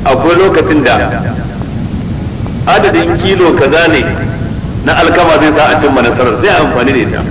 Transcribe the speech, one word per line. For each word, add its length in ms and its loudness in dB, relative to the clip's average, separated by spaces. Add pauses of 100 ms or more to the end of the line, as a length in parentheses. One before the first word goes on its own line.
Akwai 340 2
lokacin 460 2
da 100 2 (1700)
adadin 580 0
kilo 300 2
kaza 340 2
ne 180 2 (760)
na 180 0
alkama 400 2
zai 160 2
sa 180 4
a 60 2
cimma 200 2
nasarar, 420 0
sai 100 2
a 100 2
amfani 280 0
da 80 2
ita. 320 -2